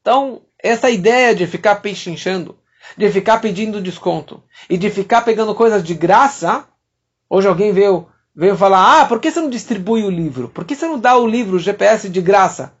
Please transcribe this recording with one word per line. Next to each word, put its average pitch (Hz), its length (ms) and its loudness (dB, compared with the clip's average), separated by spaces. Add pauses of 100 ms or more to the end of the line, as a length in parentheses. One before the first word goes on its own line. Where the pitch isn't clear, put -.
Então, 262 400 -2 (180)
essa 226 300 0
ideia 233 460 2
de 175 120 -2
ficar 190 300 0
pechinchando, 185 800 -8 (400)
de 196 140 2
ficar 208 300 2
pedindo 208 420 -6
desconto, 170 600 -6 (280)
e 180 80 0
de 208 120 -2
ficar 202 320 0
pegando 220 320 -2
coisas 214 280 2
de 160 100 -8
graça, 190 760 0 (600)
hoje 196 200 2
alguém 196 240 0
veio, 190 360 0 (260)
veio 180 220 0
falar, 196 460 6
"Ah, 269 40 4
por 233 120 -2
que 320 120 -2
você 330 100 -4
não 302 100 -4
distribui 220 540 -4
o 196 60 -2
livro? 139 380 -6
Por 170 160 -12
que 277 120 -8
você 330 100 -6
não 311 140 -6
dá 247 160 4
o 240 100 2
livro, 214 300 -2
o - 20 0
G 180 140 -2
P 196 120 -4
S 208 240 2
de 180 120 -4
graça?" 180 600 0